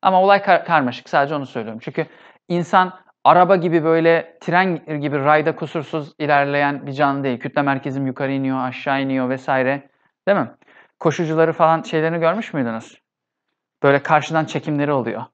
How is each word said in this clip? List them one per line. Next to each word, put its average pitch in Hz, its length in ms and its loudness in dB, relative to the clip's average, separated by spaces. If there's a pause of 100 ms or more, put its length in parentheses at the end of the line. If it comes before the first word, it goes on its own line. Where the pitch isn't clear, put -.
Ama 190 200 4
olay 196 200 4
kar-, 190 220 2
karmaşık. 139 440 -2
Sadece 147 260 0
onu 143 120 -6
söylüyorum. 113 360 -10
Çünkü 147 240 -6 (420)
insan 180 540 0 (220)
araba 175 320 6
gibi 165 280 0
böyle 165 560 2
tren 165 600 -2
gibi 143 180 -2
rayda 151 380 2
kusursuz 151 640 -8
ilerleyen 143 680 0
bir 139 60 -10
canlı 139 320 0
değil. 123 160 -4
Kütle 143 220 -4
merkezim 139 440 -4
yukarı 135 260 -4
iniyor, 135 260 -4
aşağı 131 440 -4
iniyor 131 260 -2
vesaire. 131 600 -2 (400)
Değil 196 100 2
mi? 120 120 -4 (500)
Koşucuları 160 520 0
falan 160 300 2
şeylerini 160 360 -4
görmüş 170 360 -2
müydünüz? 117 480 -6 (800)
Böyle 139 200 4
karşıdan 160 420 0
çekimleri 147 480 -4
oluyor. 117 300 -4 (120)